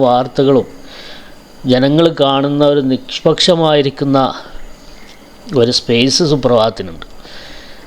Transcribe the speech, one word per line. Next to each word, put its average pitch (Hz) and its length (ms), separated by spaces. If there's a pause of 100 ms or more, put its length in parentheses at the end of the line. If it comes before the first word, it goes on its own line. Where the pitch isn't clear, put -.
വാർത്തകളും 131 580 (1000)
ജനങ്ങൾ 139 540
കാണുന്ന 143 460
ഒരു 143 140
നിഷ്പക്ഷമായിരിക്കുന്ന 139 1500 (1200)
ഒരു 117 120
സ്പേസ് 123 520
സുപ്രഭാതത്തിനുണ്ട്. 117 840 (800)